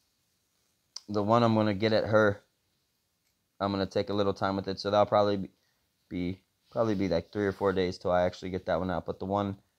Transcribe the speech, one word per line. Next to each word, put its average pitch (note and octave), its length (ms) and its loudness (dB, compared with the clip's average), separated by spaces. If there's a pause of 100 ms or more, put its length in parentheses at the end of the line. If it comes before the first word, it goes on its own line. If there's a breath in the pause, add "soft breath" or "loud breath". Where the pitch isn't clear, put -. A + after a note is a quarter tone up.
(1080)
the G#2 120 -2
one A2+ 220 4
I'm A2+ 120 4
gonna G#2+ 180 2
get G#2+ 180 -2
at G#2+ 140 2
her, G#2+ 360 4 (1160)
I'm G2+ 120 -2
gonna G2 140 -2
take G2+ 240 -4
a G2 40 -4
little G2+ 200 0
time G2 220 -2
with G2 120 -6
it, F#2+ 120 -6
so G2+ 120 -6
that'll G#2 140 4
probably G#2 320 2
be, F#2+ 120 -8 (600)
be, F2+ 320 -6 (300)
probably A2+ 240 0
be, F#2+ 140 0
like, E2 220 -2
three G#2 140 -2
or G2 60 0
four G2 220 0
days F2+ 240 -2
till F#2 140 -4
I F2+ 120 2
actually F2+ 280 -4
get F2+ 160 -6
that E2+ 120 0
one F#2 100 -4
out. E2 160 -4
But - 140 -8
the G#2 60 -10
one G2+ 340 -2 (200)